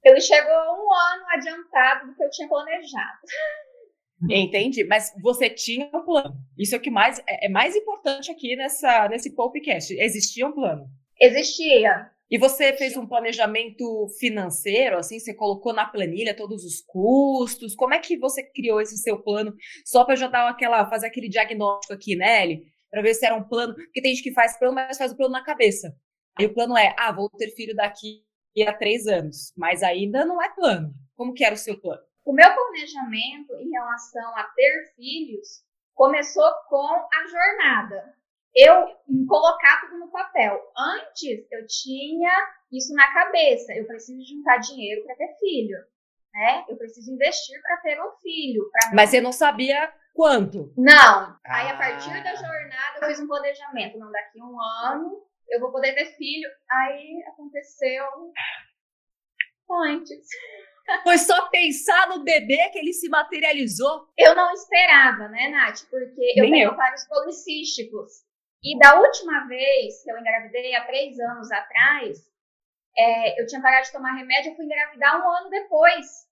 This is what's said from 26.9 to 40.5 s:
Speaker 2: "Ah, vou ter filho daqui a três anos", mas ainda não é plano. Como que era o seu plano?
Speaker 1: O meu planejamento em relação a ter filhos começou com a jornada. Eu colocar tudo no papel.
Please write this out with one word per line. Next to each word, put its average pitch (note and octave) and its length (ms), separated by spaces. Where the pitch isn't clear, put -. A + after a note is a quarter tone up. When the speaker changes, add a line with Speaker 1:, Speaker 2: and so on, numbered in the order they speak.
Speaker 2:
"Ah, A3+ 140
vou G3 200
ter G#3+ 200
filho A3 240
daqui G#3+ 480
a G#3 80
três G#3+ 360
anos", D#3+ 480
mas F3 260
ainda G3+ 420
não F4 160
é F#4+ 140
plano. F#3 380
Como B3 180
que C#4 100
era G#3 120
o - 20
seu G3+ 220
plano? E3+ 200
Speaker 1:
O C#4+ 80
meu D#4+ 220
planejamento C#4+ 1040
em C4+ 120
relação A#3 640
a G#3+ 80
ter - 400
filhos C4+ 680
começou D4 540
com C#4 180
a E4 400
jornada. E4 880
Eu D#4+ 320
colocar D#4 520
tudo F4 200
no F4 100
papel. C#4+ 480